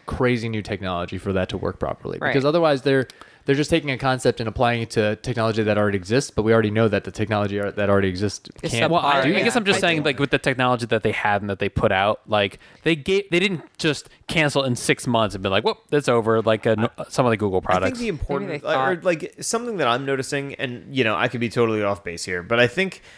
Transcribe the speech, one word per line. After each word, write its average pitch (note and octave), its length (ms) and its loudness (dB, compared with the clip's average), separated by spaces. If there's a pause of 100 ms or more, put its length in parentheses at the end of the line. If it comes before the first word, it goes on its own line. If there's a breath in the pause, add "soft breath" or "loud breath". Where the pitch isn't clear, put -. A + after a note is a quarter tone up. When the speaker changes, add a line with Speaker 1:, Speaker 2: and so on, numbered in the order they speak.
Speaker 1:
crazy B2 440 0
new A2 120 -4
technology F#2 560 -6
for G2 160 -4
that F#2 160 0
to - 80 -6
work F2+ 220 -6
properly. - 400 -6
Speaker 2:
Right. D3 100 -2
Speaker 1:
Because C3 140 0
otherwise D3+ 380 2
they're, C3+ 260 2 (380 loud breath)
they're C#3 100 2
just C#3+ 140 0
taking D#3+ 200 2
a C3 80 -4
concept B2+ 440 0
and A2+ 80 -2
applying A#2 320 0
it A2+ 100 -6
to G#2+ 260 0
technology A2+ 460 0
that G#2 140 2
already G#2 180 2
exists, G2+ 340 0
but - 140 -2
we A2 80 4
already A2 200 4
know A2 180 4
that G2 160 0
the F#2+ 60 -8
technology G#2 460 -2
ar-, G2+ 140 -2
that G2+ 180 0
already G2 200 4
exists G2 400 -4 (120)
Speaker 2:
It's - 120 -6
Speaker 1:
can't A#2 180 2
Speaker 2:
subpar, E3+ 40 4
Speaker 3:
Well, E3 100 2
I, C#3+ 160 4
Speaker 1:
do C3+ 120 2
Speaker 3:
I G#3 60 2
guess A#3 140 2
Speaker 1:
that. A#3+ 60 2
Speaker 3:
I'm A3 60 -2
just F#3+ 120 2
Speaker 2:
yeah. F#3 100 2
Speaker 3:
saying, D#3+ 160 0
like, C#3+ 160 0
with C#3 120 0
the C#3 60 2
technology B2+ 500 0
that A2 160 0
they G#2+ 100 2
had G#2 260 0
and G2+ 100 -4
that G2 100 -4
they G2 100 0
put G#2+ 240 2
out, G2+ 340 2
like, G2+ 320 0 (240 loud breath)
they D#3+ 140 0
ga-, F#3+ 340 -2
they E3+ 80 2
didn't F#3 220 0 (160)
just - 320 -2 (180 soft breath)
cancel D3 380 2
in B2+ 100 0
six - 320 -2
months A2+ 280 2
and F#2+ 60 -8
be G2 60 -2
like, G2 160 2
"Whoop, A3 140 -2 (120)
that's D3 200 2
over," A2+ 320 4
like, A2 260 0
uh, A2+ 80 4
no, A2 140 0 (180)
some - 180 0
of A#2+ 40 4
the A2+ 80 2
Google G2 220 0
Speaker 4:
I - 20 0
think - 40 -16 (140)
Speaker 3:
products. F#2+ 200 -2
Speaker 4:
the A#3 100 -4
important, C#3+ 400 -6
Speaker 2:
Maybe D3 140 -6
they - 40 -8
Speaker 4:
like, D3+ 100 0
or, C3 180 0
Speaker 2:
thought D#3+ 100 -14
Speaker 4:
like, E3 340 -2
something A#3 380 -6
that D3 100 0
I'm B2 180 0
noticing, C#3 500 -4
and, B2+ 380 -10
you C3 120 0
know, G#2+ 100 0
I A2 140 0
could A#2+ 100 -6
be A#2 80 -2
totally A2+ 340 0
off G2+ 220 -2
base E2+ 220 -10
here, F2+ 180 -6
but A#2 160 0
I B2 80 6
think F#3 340 -4 (160 loud breath)